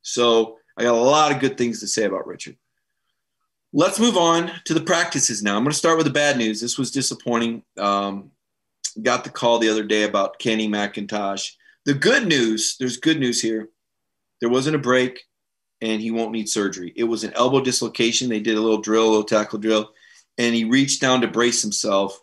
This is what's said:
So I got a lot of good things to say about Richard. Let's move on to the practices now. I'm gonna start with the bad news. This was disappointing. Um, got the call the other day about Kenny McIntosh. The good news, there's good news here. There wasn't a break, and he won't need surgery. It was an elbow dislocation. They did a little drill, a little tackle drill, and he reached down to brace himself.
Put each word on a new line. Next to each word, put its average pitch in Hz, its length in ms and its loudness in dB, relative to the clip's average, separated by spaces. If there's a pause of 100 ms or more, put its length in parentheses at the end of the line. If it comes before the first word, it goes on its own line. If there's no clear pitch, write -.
So 117 540 0 (220)
I 113 60 -2
got 120 100 4
a 117 40 2
lot 147 320 4
of 135 100 -2
good 131 180 -2
things 117 220 -2
to 107 60 -10
say 107 180 -2
about 95 220 -4
Richard. - 300 -14 (1160)
Let's 180 280 2
move 226 160 4
on 170 340 2 (140)
to 160 100 -4
the 160 60 2
practices 156 640 -2
now. 101 140 0
I'm 110 80 0
gonna 147 100 0
start 160 240 2
with 156 80 2
the 143 60 0
bad 147 260 2
news. 110 220 -2
This 120 180 -6
was 127 120 -2
disappointing. 117 760 -2 (120)
Um, 101 540 -2 (720)
got 123 220 0
the - 60 -12
call 120 280 2
the 113 100 2
other 107 160 0
day 107 200 2
about 98 340 -2
Kenny 110 300 0
McIntosh. 101 840 -4 (340)
The 143 80 0
good 214 340 2
news, 113 540 0
there's 127 160 -4
good 151 240 0
news 120 220 0
here. 110 260 -4 (720)
There 117 80 0
wasn't 135 280 2
a - 20 0
break, 127 460 0 (580)
and 110 180 -2
he 113 100 -6
won't 113 220 -2
need 107 160 -6
surgery. 92 480 -4
It 113 80 -2
was 113 180 -2
an 110 120 -8
elbow 127 260 2
dislocation. 120 680 -2
They 110 100 -2
did 110 160 0
a 107 60 0
little 110 180 2
drill, 110 240 2
a 110 60 4
little 107 140 2
tackle 107 340 -2
drill, 107 340 0 (460)
and 117 160 2
he 113 100 0
reached 135 380 2
down 127 180 4
to 113 80 0
brace 117 320 0
himself. 98 640 0